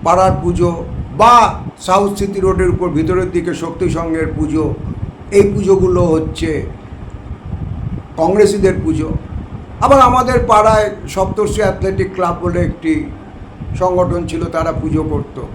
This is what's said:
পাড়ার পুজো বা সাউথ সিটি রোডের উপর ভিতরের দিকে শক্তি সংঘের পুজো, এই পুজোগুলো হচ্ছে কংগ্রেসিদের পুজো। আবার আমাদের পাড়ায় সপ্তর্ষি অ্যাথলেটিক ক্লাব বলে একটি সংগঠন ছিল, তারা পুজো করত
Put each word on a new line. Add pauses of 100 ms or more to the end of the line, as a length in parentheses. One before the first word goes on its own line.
পাড়ার (100)
পুজো (320)
বা (460)
সাউথ
সিটি
রোডের
উপর
ভিতরের
দিকে
শক্তি
সংঘের
পুজো, (560)
এই (100)
পুজোগুলো
হচ্ছে (1500)
কংগ্রেসিদের (100)
পুজো। (720)
আবার
আমাদের
পাড়ায় (180)
সপ্তর্ষি
অ্যাথলেটিক
ক্লাব
বলে
একটি (840)
সংগঠন
ছিল,
তারা
পুজো
করত (180)